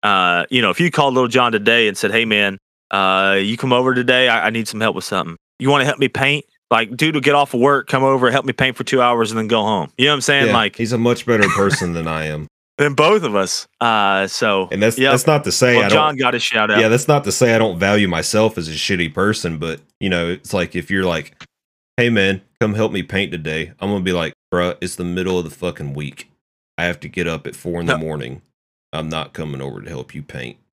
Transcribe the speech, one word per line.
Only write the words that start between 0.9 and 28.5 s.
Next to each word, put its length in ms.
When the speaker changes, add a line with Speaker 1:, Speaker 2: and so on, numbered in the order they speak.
Speaker 1:
called 240
Little 120
John 240
today 360
and 100
said, 140
"Hey, 140
man, 340
uh, 500
you 160
come 160
over 220
today, 340
I, 180
I 40
need 160
some 120
help 160
with 100
something. 320
You 140
wanna 140
help 120
me 100
paint?" 380
Like, 260
dude 200
will 60
get 140
off 200
of 40
work, 280
come 160
over, 260
help 160
me 80
paint 240
for 60
two 180
hours, 300
and 80
then 80
go 160
home. 340
You 80
know 60
what 60
I'm 40
saying? 260
Speaker 2:
Yeah, 60
Speaker 1:
Like 220
Speaker 2:
he's 180
a 60
much 260
better 240
person 440
than 140
I 180
am. 260
Speaker 1:
<laughs> 260
than 160
both 300
of 140
us. 300
Uh, 480
so, 420
Speaker 2:
And 140
that's, 140
Speaker 1:
yep. 160
Speaker 2:
that's 120
not 200
to 80
say 240
Speaker 1:
Well, 80
Speaker 2:
I 20
don't 80
Speaker 1:
John 220
got 180
a 40
shout 300
out. 120
Speaker 2:
Yeah, 80
that's 180
not 160
to 80
say 240
I 20
don't 220
value 300
myself 480
as 100
a 40
shitty 420
person, 460
but, 200
you 80
know, 180
it's 260
like, 220
if 160
you're 140
like, 360
"Hey, 140
man, 320
come 140
help 180
me 100
paint 300
today," 480
I'm 120
gonna 120
be 80
like, 220
"Bruh, 280
it's 160
the 80
middle 340
of 60
the 60
fucking 420
week. 360
I 60
have 160
to 80
get 220
up 180
at 80
four 240
in 60
the 120
Speaker 1:
No. 60
Speaker 2:
morning. 380